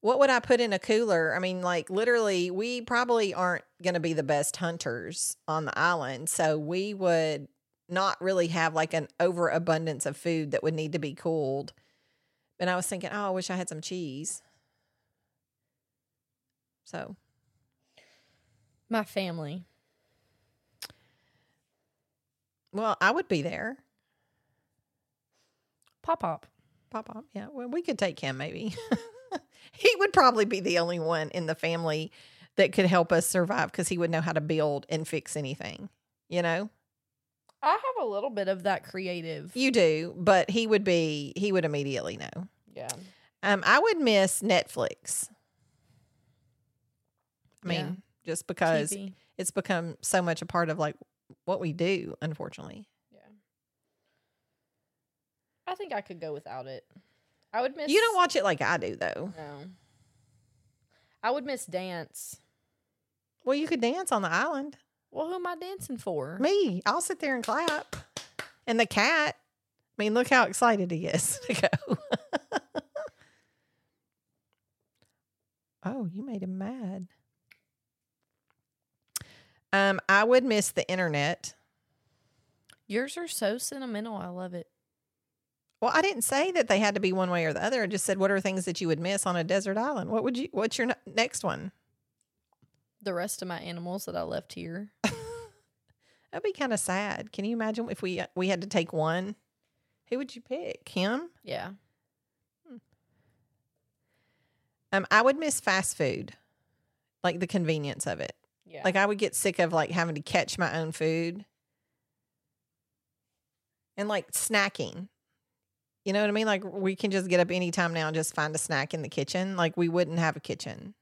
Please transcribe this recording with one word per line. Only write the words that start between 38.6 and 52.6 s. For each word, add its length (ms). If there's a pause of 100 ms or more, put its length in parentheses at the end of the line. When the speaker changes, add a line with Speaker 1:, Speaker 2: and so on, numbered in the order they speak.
Speaker 2:
that 200
creative. 720
Speaker 1:
You 160
do, 440
but 360
he 160
would 160
be, 520
he 160
would 140
immediately 520
know. 300 (280)
Speaker 2:
Yeah. 140 (520)
Speaker 1:
Um, 240
I 140
would 180
miss 460
Netflix. 840 (2250)
I 40
mean, 120
Speaker 2:
Yeah. 520
Speaker 1:
just 140
because 460
Speaker 2:
T 40 (120)
V. 80 (240)
Speaker 1:
it's 120
become 500
so 200
much 220
a 20
part 240
of, 80
like, 180 (500)
what 140
we 140
do, 480
unfortunately. 640 (260)